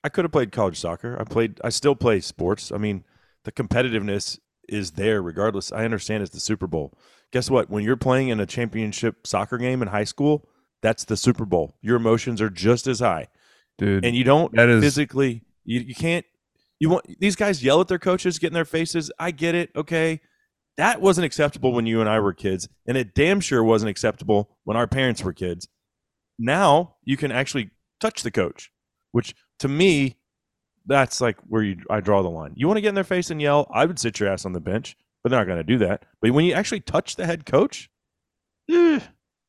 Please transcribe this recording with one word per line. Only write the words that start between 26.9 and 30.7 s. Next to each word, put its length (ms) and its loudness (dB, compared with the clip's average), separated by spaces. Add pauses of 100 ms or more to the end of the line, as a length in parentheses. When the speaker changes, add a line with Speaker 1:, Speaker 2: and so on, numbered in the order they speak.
Speaker 1:
you 120 -2
can 140 -4
actually 400 -4 (300)
touch 240 -4
the 80 -4
coach, 400 -4 (400)
which 240 -2 (240)
to 80 -2
me, 480 2 (680)